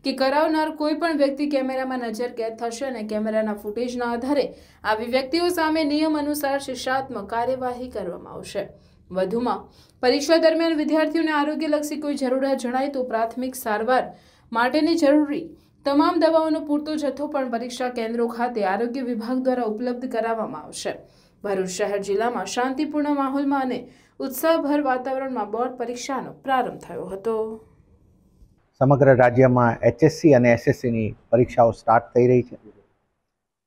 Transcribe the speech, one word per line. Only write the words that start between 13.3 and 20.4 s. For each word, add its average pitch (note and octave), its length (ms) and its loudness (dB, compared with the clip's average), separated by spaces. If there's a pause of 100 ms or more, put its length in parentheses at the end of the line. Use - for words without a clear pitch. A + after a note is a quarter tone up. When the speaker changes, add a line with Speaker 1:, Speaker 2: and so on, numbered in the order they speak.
Speaker 1:
સારવાર A3+ 600 -2 (380)
માટેની D4+ 420 2
જરૂરી D4 600 2 (280)
તમામ D#4+ 340 4
દવાઓનો D#4+ 420 4
પૂરતો D4 360 -4
જથ્થો C#4+ 300 -4
પણ C4+ 240 -4
પરીક્ષા A#3+ 380 -6
કેન્દ્રો A#3 400 -2
ખાતે A#3 360 -2
આરોગ્ય A3+ 360 -2
વિભાગ A#3+ 380 -4
દ્વારા B3+ 240 0
ઉપલબ્ધ A#3+ 500 -4
કરાવવામાં A3 520 -4